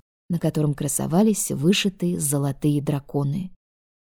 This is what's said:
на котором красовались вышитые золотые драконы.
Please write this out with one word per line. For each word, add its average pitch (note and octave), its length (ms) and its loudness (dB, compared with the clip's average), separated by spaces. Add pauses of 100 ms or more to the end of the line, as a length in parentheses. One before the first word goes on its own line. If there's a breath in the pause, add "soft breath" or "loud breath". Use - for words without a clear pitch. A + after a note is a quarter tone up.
(300)
на E3+ 100 -2
котором D3+ 360 0
красовались D#3 760 0
вышитые F3+ 640 0
золотые D3 640 0
драконы. C#3+ 720 -4 (640)